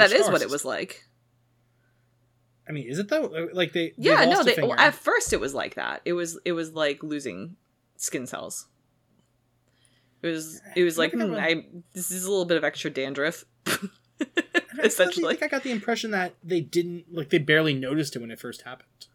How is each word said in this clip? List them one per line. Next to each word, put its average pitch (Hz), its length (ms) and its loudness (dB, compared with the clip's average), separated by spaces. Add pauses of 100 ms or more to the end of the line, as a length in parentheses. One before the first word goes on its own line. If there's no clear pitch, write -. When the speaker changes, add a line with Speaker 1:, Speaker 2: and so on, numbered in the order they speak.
Speaker 1:
that - 60 4
is 330 80 8
Speaker 2:
star - 100 4
Speaker 1:
what 160 80 4
it 113 80 0
was 143 120 -2
Speaker 2:
system. - 80 -6
Speaker 1:
like. - 360 -8 (1600)
Speaker 2:
I - 40 -12
mean, 139 160 -8
is 135 100 -6
it 202 120 -4
though? 202 440 -2
Like, 175 200 0
they, 165 160 -2
they - 80 -16
Speaker 1:
Yeah, 440 280 6
no, 254 60 6
Speaker 2:
lost 381 100 4
a - 40 4
Speaker 1:
they, - 100 4
Speaker 2:
finger. - 140 0
Speaker 1:
well, - 100 0
at 294 160 6
first - 380 0
it 185 60 2
was 135 140 -4
like 98 220 -6
that. 64 280 -6
It 175 100 -2
was, 170 320 -6
it 175 80 -2
was 160 200 -6
like 151 300 -2
losing 143 540 -8 (380)
skin - 300 -6
cells. - 400 -10 (1600)
It - 60 -2
was, 160 320 -8 (140)
it 180 80 4
was 165 140 2
Speaker 2:
I 165 60 2
Speaker 1:
like, 160 80 0
Speaker 2:
think 240 120 0
Speaker 1:
"Hmm, 190 120 0
Speaker 2:
I'm 151 40 -4
Speaker 1:
I, 160 260 0 (280)
this 185 160 -8
is 185 160 -6
a 185 40 -6
little 190 160 2
bit 170 120 2
of 151 60 0
extra - 260 -4
dandruff." 139 560 -4 (100)
<laughs> - 120 -12
Speaker 2:
I - 100 -2 (1000)
don't 302 80 0
Speaker 1:
Essentially. - 500 2
Speaker 2:
think 311 80 -4
I 302 40 -4
got 269 160 -4
the 262 80 -6
impression 226 400 -2
that 180 220 -2 (100)
they 175 180 0
didn't, 170 520 -4
like, 160 160 -6
they 175 80 4
barely 156 360 4
noticed 139 420 -2
it 127 40 -6
when 117 120 -12
it 113 80 -14
first - 240 -12
happened. - 520 -20